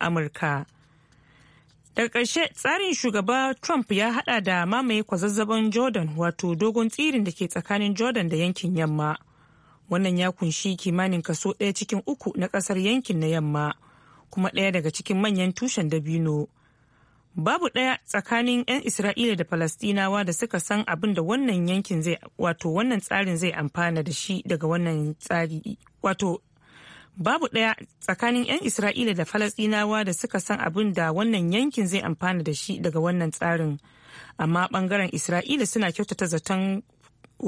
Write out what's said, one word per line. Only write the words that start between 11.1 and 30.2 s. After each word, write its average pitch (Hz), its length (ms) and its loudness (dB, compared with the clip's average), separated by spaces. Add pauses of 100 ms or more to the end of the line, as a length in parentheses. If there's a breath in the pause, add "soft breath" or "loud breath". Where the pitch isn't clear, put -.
kaso 185 320 -2
ɗaya 202 180 0
cikin 202 320 -2
uku 262 320 -4
na 185 120 -2
ƙasar 196 340 -2
yankin 208 380 2
na 156 60 2
yamma, 147 480 0 (540 loud breath)
kuma 185 220 0
ɗaya 190 220 2
daga 160 180 0
cikin - 320 -2
manyan 185 320 2
tushen 220 340 -2
dabino. 156 600 0 (840 soft breath)
Babu 254 340 2
ɗaya 254 360 0
tsakanin 240 640 0
'yan 262 140 2
Isra'ila 208 540 0
da 170 80 0
Falastinawa 196 800 0
da 175 80 -2
suka 190 280 -2
san 208 260 0
abin 185 280 0
da 170 80 0
wannan 196 460 2
yankin 185 340 0
zai, 170 140 0 (220)
wato, 170 340 0
wannan 220 280 2
tsarin 190 360 0
zai 170 160 0
amfana 160 520 -2
da 156 80 -4
shi 185 340 -4
daga 160 200 -2
wannan 160 540 0
tsari, 165 580 -4 (240)
wato, 190 380 0 (800 loud breath)
babu 262 300 0
ɗaya 226 260 2 (260)
tsakanin 240 460 0
'yan 320 180 0
Isra'ila 214 500 0
da 170 100 0
Falastinawa 214 800 0
da 185 60 -2
suka 196 280 -2